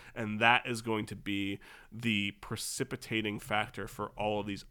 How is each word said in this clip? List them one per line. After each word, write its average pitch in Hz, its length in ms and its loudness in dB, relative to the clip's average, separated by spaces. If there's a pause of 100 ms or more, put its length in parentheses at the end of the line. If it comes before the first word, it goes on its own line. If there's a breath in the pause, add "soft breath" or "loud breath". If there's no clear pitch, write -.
(140 loud breath)
and 107 260 -2
that 120 240 8
is 117 160 -2
going 110 260 0
to 101 100 -8
be 98 420 -2 (320 loud breath)
the 110 400 2 (100)
precipitating 110 1000 -4
factor 104 480 -2
for 104 280 -6
all 107 220 2
of 101 80 -2
these 98 240 -4